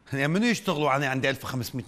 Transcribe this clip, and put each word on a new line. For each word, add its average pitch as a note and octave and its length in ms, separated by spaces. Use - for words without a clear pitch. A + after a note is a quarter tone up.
يعني C#3 140
منو F#3+ 180
يشتغلوا؟ D3+ 500
أنا C#3 140
عندي C3 200
ألف C3+ 140
وخمسمية A#2+ 440